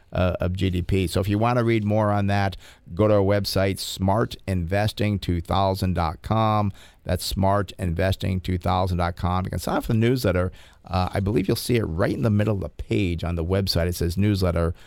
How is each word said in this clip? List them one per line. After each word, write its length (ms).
uh, 300
of 120
G 180
D 100
P. 260
So 140
if 80
you 80
wanna 260
read 220
more 260
on 160
that, 300
go 140
to 60
our 80
website, 560
smartinvesting 1400
two 200
thousand 520
dot 280
com. 500
That's 280
smartinvesting 1120
two 140
thousand 400
dot 180
com. 300
You 60
can 80
sign 180
up 80
for 80
the 60
newsletter. 520
Uh, 280
I 60
believe 280
you'll 80
see 200
it 80
right 300
in 100
the 80
middle 240
of 60
the 80
page 540
on 120
the 100
website. 420
It 80
says 220
newsletter. 560